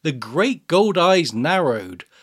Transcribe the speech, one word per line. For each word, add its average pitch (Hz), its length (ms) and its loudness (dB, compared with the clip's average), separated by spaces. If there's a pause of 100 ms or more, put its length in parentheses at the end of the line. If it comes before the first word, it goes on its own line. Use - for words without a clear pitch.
The 156 100 -2
great 151 560 -4
gold 196 280 2
eyes 175 360 2
narrowed. 117 720 -2 (180)